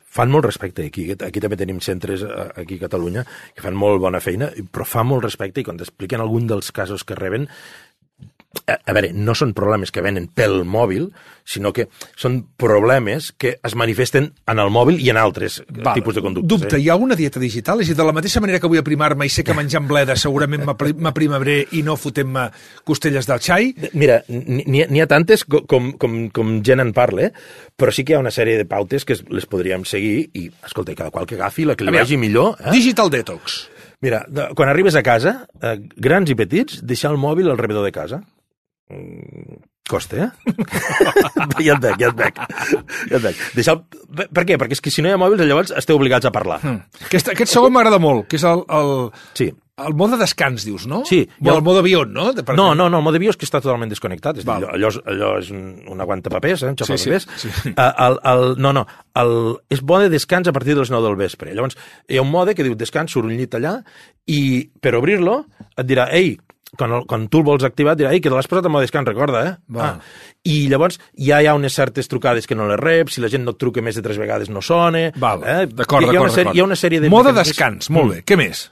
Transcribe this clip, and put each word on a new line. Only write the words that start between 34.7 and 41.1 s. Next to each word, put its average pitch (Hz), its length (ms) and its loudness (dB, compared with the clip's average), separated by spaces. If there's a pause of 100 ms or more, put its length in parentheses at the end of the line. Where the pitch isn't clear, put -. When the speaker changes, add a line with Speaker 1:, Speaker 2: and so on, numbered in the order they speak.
Speaker 1:
arribes 175 240 4
a 135 80 4
casa, 127 380 2 (200)
eh, 113 140 -2 (240)
grans 151 320 2
i 113 80 0
petits, 156 480 -2
deixar 127 240 -2
el 147 80 -2
mòbil 160 320 0
al 117 80 -2
rebedor 104 260 -2
de 95 60 -2
casa. 90 300 -10 (640)
Mm, 50 800 -18 (260)
costa, 120 380 -4
eh? - 260 -6
<laughs> - 1120 0